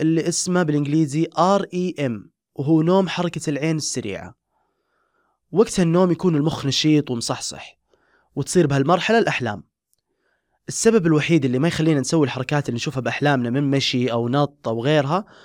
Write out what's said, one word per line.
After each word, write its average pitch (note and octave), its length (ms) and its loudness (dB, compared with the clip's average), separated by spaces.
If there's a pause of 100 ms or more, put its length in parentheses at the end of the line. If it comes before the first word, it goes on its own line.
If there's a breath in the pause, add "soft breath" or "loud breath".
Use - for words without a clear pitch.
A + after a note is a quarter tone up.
اللي D#3+ 280 0
اسمه F3+ 340 -2
بالإنجليزي D3+ 680 0 (100)
آر F#3+ 360 2
إي F3+ 240 -4
إم، A#2+ 320 -6 (240)
وهو D#3 280 2
نوم F#3 260 2
حركة E3+ 420 -6
العين D3+ 260 -2
السريعة. G#2 680 -8 (1080)
وقت G3+ 280 2
النوم F3 300 4
يكون E3 260 2
المخ D3 300 0
نشيط D3 440 2
ومصحصح، - 680 -8 (580)
وتصير E3 300 2
بهالمرحلة E3 520 2
الأحلام. A2 460 -2 (1040)
السبب A3 380 2
الوحيد D3+ 380 2
اللي B2+ 140 0
ما D3+ 100 2
يخلينا D#3+ 320 0
نسوي D3+ 260 2
الحركات C3 420 -4
اللي A#2+ 80 -4
نشوفها C3 240 -6
بأحلامنا B2 500 0
من C#3 200 0
مشي B2+ 420 0
أو A#2+ 160 -2
نط C#3+ 400 -2
أو A2+ 140 -2
غيرها D3+ 420 2 (200 soft breath)